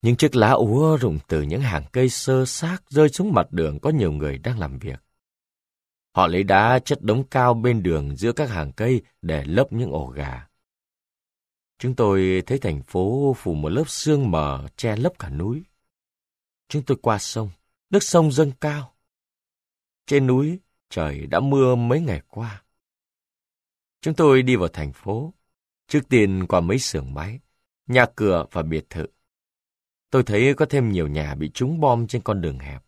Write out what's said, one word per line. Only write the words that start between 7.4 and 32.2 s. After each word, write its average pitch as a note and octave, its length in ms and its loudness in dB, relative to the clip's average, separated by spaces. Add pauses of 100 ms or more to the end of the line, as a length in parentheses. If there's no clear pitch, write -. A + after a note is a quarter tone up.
bên A#2 280 0
đường D2 340 -2
giữa G2+ 160 -2
các C#3+ 180 -4
hàng D#2 220 -6
cây A#2 300 -2 (200)
để D#2+ 220 -4
lấp G2+ 280 0
những A2+ 180 -4
ổ C#2+ 160 -6
gà. C2 420 -12 (1300)
Chúng B2+ 180 -4
tôi F#2+ 500 2
thấy C3+ 120 -2
thành D2 240 -4
phố B2 560 -2
phủ E2+ 160 -4
một D2+ 140 -4
lớp B2 180 0
sương C#3 440 0
mờ C#2+ 460 -2
che A2 200 -4
lấp D3+ 220 -2
cả F2 100 -12
núi. G2 340 -6 (1040)
Chúng - 140 -4
tôi C3 200 0
qua A2 160 2
sông, G#2+ 320 -6 (400)
nước G3+ 120 4
sông D#3+ 300 4
dâng C#3 280 2
cao. D3 340 -6 (1120)
Trên C#3 200 2
núi, C#3+ 340 0 (300)
trời D2 360 -6
đã E2 140 0
mưa C3+ 340 4
mấy A#2+ 260 0
ngày A#2 280 -4
qua. G#2+ 360 -12 (1400)
Chúng D#3 140 -4
tôi C3+ 280 6
đi B2+ 140 2
vào F2 120 0
thành D2 240 -8
phố, A#2+ 420 -10 (540)
trước C#3+ 200 -2
tiên G2 380 2
qua F2+ 140 2
mấy F#2 180 0
xưởng C#2 360 -6
máy, F#2 260 -10 (460)
nhà B2 200 4 (100)
cửa F#2 340 0
và E2+ 120 -6
biệt D#2 280 -6
thự. D#2+ 160 -8 (1040)
Tôi C3 120 2
thấy A#2+ 320 2
có D3+ 120 0
thêm B2 260 0
nhiều E2+ 160 0
nhà D2 260 -4
bị D2+ 200 -6
trúng D#3 260 -4
bom A#2+ 260 2
trên A#2+ 160 -6